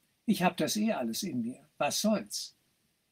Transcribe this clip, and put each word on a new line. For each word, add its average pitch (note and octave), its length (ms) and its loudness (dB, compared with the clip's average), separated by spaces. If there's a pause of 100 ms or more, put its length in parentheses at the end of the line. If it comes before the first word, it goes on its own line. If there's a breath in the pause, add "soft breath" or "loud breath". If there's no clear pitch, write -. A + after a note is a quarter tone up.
(260)
Ich F3+ 180 2
hab F3 140 2
das D3+ 180 0
eh G#3+ 160 2
alles A#2+ 320 -2
in C3+ 180 -2
mir. A#2+ 240 -8 (120)
Was - 240 0
soll's? - 560 -2 (540)